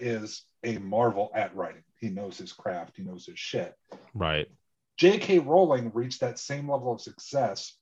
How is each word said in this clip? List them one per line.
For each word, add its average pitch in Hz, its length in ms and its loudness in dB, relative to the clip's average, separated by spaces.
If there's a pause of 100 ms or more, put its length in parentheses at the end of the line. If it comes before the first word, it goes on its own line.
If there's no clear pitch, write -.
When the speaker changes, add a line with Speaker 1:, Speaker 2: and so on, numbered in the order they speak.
Speaker 1:
is 113 440 -4 (180)
a 113 160 -2
marvel 104 560 2
at 95 200 -2
writing. 85 280 -8 (160)
He 113 100 -6
knows 98 260 -8
his 92 160 -14
craft. 87 460 -8
He 95 60 -12
knows 90 240 -12
his 87 100 -16
shit. - 380 -6 (400)
Speaker 2:
Right. 80 320 0 (500)
Speaker 1:
J 196 220 8
K 190 180 4
Rowling 143 560 4
reached 120 280 -2
that 120 180 -2
same 143 280 -6
level 127 240 0
of 117 80 -4
success - 840 -4